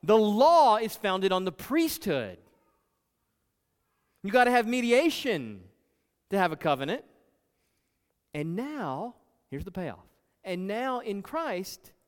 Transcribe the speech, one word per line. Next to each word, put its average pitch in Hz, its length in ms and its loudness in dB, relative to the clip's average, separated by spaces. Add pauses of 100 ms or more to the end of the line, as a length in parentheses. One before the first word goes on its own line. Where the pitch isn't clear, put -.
The 208 140 6
law 233 600 6
is 226 180 -4
founded 190 360 0
on 185 140 0
the 185 60 -4
priesthood. 170 840 -4 (1800)
You 196 100 -8
gotta 247 200 6
have 240 160 2
mediation 233 960 0 (680)
to 196 80 -2
have 180 140 2
a 156 40 -8
covenant. 147 480 -2 (1300)
And 156 240 -6
now, 233 600 -8 (340)
here's 143 140 -10
the 185 80 -14
payoff. 160 340 -10 (380)
And 185 240 -8
now 247 320 -4
in 202 240 -8
Christ 254 680 -10 (140)